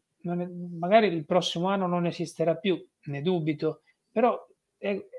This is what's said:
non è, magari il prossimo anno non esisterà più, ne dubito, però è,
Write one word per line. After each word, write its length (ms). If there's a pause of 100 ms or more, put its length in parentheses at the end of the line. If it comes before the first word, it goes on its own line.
(220)
non 200
è, 60
magari 600
il 180
prossimo 420
anno 180
non 200
esisterà 500
più, 260 (220)
ne 180
dubito, 600 (280)
però 320 (360)
è, 200 (220)